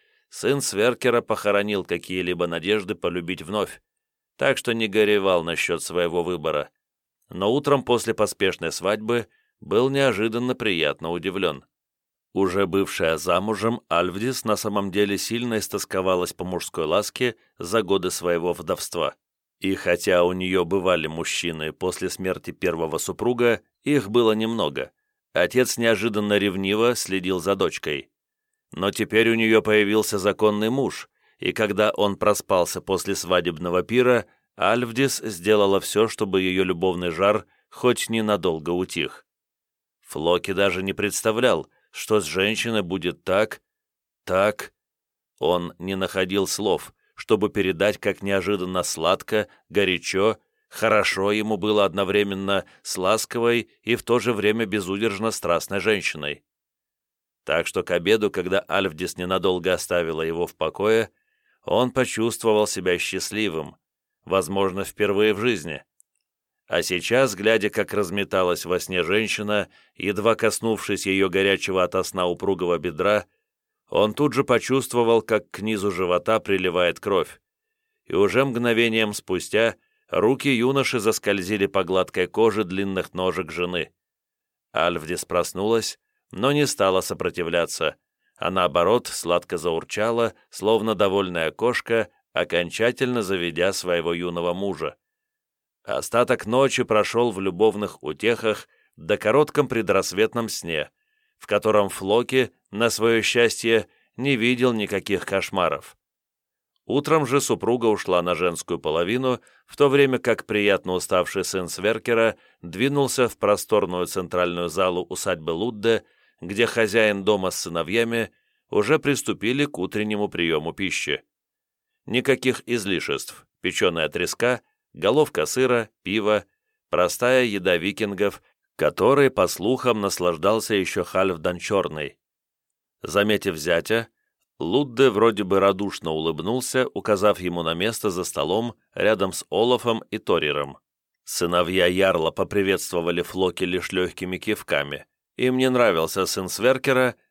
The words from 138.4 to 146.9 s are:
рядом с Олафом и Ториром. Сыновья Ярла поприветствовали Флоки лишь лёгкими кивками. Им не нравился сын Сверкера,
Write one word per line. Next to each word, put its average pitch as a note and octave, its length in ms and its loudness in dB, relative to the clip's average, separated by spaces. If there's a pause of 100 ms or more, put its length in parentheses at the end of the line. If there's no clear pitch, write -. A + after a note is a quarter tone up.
рядом G2 380 2
с - 180 -10
Олафом A#2 600 2
и G#2+ 80 -6
Ториром. D2 600 -2 (460)
Сыновья F2 640 2
Ярла F2+ 460 2
поприветствовали F2 920 0
Флоки F#2 420 -2
лишь F2+ 280 -4
лёгкими F#2 460 -4
кивками. D2 680 -4 (300)
Им B2+ 200 0
не C3 140 2
нравился F#2+ 560 2
сын F#2 220 -4
Сверкера, B2+ 640 0 (160)